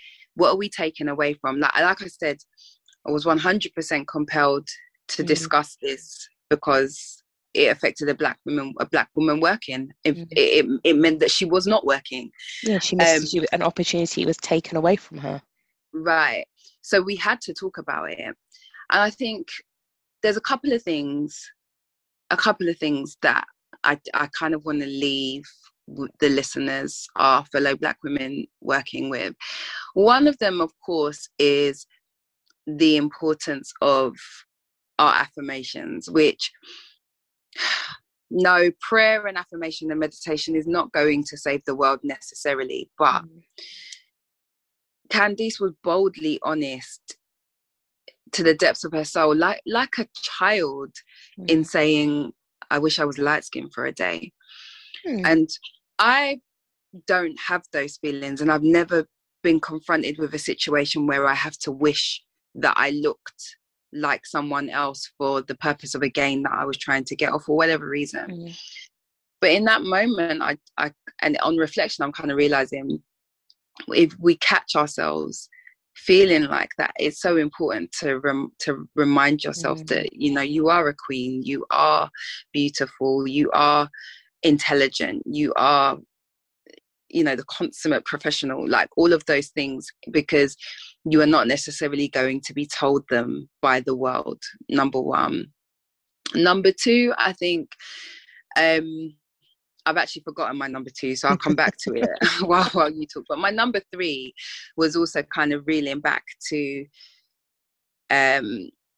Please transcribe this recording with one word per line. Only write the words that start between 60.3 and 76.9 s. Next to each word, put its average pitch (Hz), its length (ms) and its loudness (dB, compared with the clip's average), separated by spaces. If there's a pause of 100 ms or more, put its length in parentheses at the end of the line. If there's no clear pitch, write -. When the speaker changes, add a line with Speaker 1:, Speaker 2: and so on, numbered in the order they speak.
Speaker 1:
a 151 40 -6
situation 147 680 -2
where 139 200 2
I 135 80 2
have - 240 -4
to 143 140 -8
wish 143 500 0 (320)
that 139 220 2
I 139 140 2
looked - 680 -6 (360)
like 147 320 -4
someone 147 460 -4
else 139 480 -6
for 139 240 0
the 131 140 -10
purpose 147 380 -4
of 135 80 -4
a 139 60 -2
gain 139 360 -2
that - 80 -2
I - 120 -4
was 135 140 -6
trying 135 260 -2
to - 120 -10
get 147 160 0
off, 151 120 -4
for 151 120 2
whatever 160 300 0
reason. 143 440 -6
Speaker 2:
Mm. 170 280 -14 (840)
Speaker 1:
But 180 80 6
in 202 140 4
that 220 180 4
moment, 185 580 0
I, 147 160 -2 (220)
I, 151 140 -2 (280)
and 151 180 0
on 160 200 0
reflection, 156 440 -2
I'm 143 100 -2
kind 147 180 -4
of 139 80 0
realizing 139 640 0 (840)
if 165 300 4
we 170 180 6
catch - 400 0
ourselves 78 720 -2 (480)
feeling 185 480 6
like 143 340 -2
that, - 200 -2